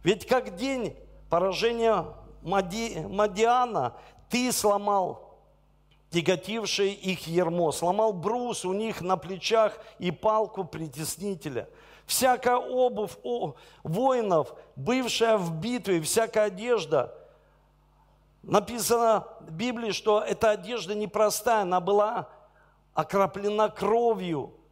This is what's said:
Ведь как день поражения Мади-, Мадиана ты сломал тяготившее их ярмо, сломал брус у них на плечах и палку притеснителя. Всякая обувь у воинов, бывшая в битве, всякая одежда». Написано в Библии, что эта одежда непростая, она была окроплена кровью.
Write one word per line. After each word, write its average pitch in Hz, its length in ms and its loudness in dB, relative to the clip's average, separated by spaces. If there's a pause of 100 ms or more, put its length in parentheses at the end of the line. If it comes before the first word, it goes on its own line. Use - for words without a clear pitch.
Ведь 214 240 0
как 233 300 0
день 247 380 -4 (340)
поражения 190 760 2 (360)
Мади-, 190 680 -2
Мадиана 208 840 2 (360)
ты 247 220 0
сломал 202 880 0 (720)
тяготившее 196 840 0
их 190 340 -4
ярмо, 165 440 2
сломал 208 400 0
брус 208 540 -4
у 185 80 -2
них 214 280 -4
на 185 140 0
плечах 214 640 0 (220)
и 180 120 -2
палку 214 540 0
притеснителя. 156 1040 -8 (360)
Всякая 247 500 2
обувь 247 680 0
у 240 300 -4 (300)
воинов, 202 720 2 (200)
бывшая 226 640 2
в 170 140 -2
битве, 185 500 -2
всякая 220 440 2
одежда». 185 680 0 (1300)
Написано 220 840 2 (140)
в 156 100 -18
Библии, 226 400 -4
что 208 300 2
эта 214 300 2
одежда 208 440 -4
непростая, 214 680 0
она 180 180 2
была 208 480 0 (640)
окроплена 202 720 0
кровью. 208 840 0 (180)